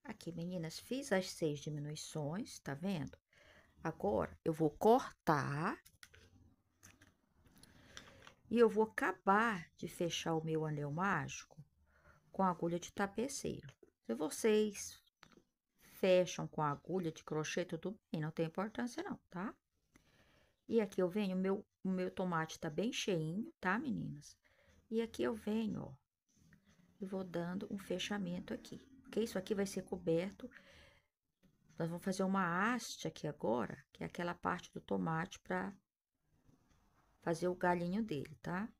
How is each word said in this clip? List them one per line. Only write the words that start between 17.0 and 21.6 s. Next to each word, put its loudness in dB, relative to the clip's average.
de -16
crochê, -2
tudo -6
bem, -2
não -2
tem -2
importância -4
não, -6
tá? -6
E 6
aqui 2
eu 4
venho, 0
o 2
meu, 2